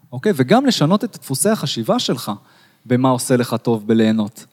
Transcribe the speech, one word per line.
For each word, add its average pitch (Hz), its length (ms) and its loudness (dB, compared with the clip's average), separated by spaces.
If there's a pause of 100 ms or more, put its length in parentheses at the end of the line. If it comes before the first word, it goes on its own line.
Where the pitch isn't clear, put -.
(120)
אוקיי? 165 240 -2
וגם 180 300 4
לשנות 190 380 2
את - 180 -10
דפוסי - 280 -2
החשיבה 170 500 -2
שלך - 320 -6 (540)
במה 123 240 2
עושה 127 280 0
לך 120 240 -2
טוב 110 260 -2
בליהנות. 110 640 0